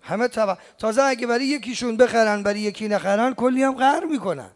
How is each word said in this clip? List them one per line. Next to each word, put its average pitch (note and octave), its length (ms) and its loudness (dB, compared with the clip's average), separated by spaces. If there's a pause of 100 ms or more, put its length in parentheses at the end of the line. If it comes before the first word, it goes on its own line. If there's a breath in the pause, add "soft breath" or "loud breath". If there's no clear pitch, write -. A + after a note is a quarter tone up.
همه G#3+ 260 -2
تبع-، G#3 300 -2 (200 loud breath)
تازه A3 240 0
اگه B3+ 240 0
برای A#3+ 200 0
یکیشون A#3+ 500 -4
بخرن، A3 460 4
برای G#3 180 -2
یکی G#3+ 280 -4
نخرن، G#3 460 0
کلی B3+ 280 0
هم C4+ 100 2
قهر C4+ 320 2
می‌کنن. F3+ 520 -4